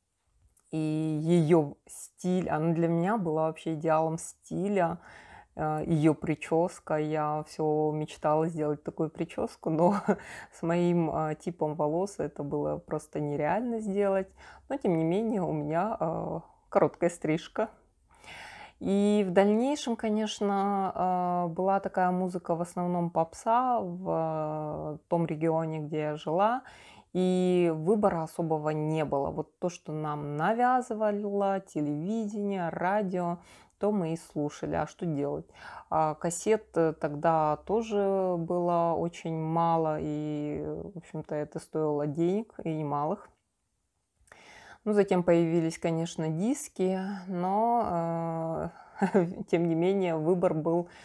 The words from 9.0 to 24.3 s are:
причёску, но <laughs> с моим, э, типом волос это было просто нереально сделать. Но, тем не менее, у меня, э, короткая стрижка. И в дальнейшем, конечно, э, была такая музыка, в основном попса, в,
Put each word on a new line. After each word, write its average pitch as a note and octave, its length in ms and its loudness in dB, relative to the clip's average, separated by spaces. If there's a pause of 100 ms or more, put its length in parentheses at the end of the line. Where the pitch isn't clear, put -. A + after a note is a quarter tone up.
причёску, - 600 -6
но F3 260 4 (120)
<laughs> G#3 120 2 (340)
с - 100 -10
моим, F3 480 2
э, D#3 240 -2
типом D#3 400 -4
волос E3 440 -2
это D3+ 240 -6
было D3+ 340 -2
просто - 420 -8
нереально D#3+ 640 -2
сделать. G3 520 0 (360)
Но, C4+ 80 -2
тем F#3 200 2
не D#3+ 60 2
менее, G#3 380 0
у D#3 120 -2
меня, D#3 460 -2
э, E3 400 -4 (300)
короткая E3+ 400 2
стрижка. E3 600 -2 (1080)
И G3+ 480 2
в F3+ 40 -2
дальнейшем, A3+ 640 2
конечно, G3 1500 0
э, E3+ 60 -6
была F#3+ 260 0
такая F#3 320 0
музыка, F3+ 440 -2
в E3 60 -2
основном F3 480 -2
попса, A3+ 720 0
в, D#3 1120 -4